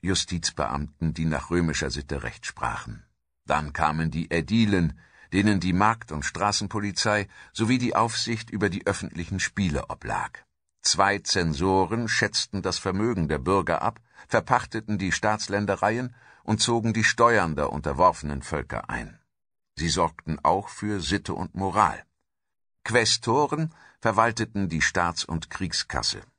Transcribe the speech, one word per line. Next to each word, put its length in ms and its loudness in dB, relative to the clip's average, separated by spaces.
Justizbeamten, 1120 -2
die 100 -4
nach 260 -2
römischer 400 0
Sitte 320 -6
Recht 220 -12
sprachen. 600 -8
Dann 260 -2
kamen 380 0
die 200 -4
Ädilen, 680 2
denen 280 4
die 120 0
Markt- 400 2
und 120 -6
Straßenpolizei 1000 0
sowie 260 2
die 180 0
Aufsicht 540 -2
über 180 0
die 180 -4
öffentlichen 540 -4
Spiele 480 -2
oblag. 440 -6
Zwei 360 2
Zensoren 880 2
schätzten 540 0
das 160 -2
Vermögen 500 0
der 100 0
Bürger 440 0
ab, 180 -4
verpachteten 680 0
die 160 -2
Staatsländereien 1000 0
und 200 2
zogen 320 2
die 100 2
Steuern 500 4
der 160 0
unterworfenen 720 0
Völker 460 -6
ein. 300 -8
Sie 140 -2
sorgten 520 -2
auch 260 2
für 320 -4
Sitte 340 -2
und 200 -8
Moral. 480 2
Quästoren 880 2
verwalteten 720 0
die 100 0
Staats- 440 0
und 260 -6
Kriegskasse, 720 -4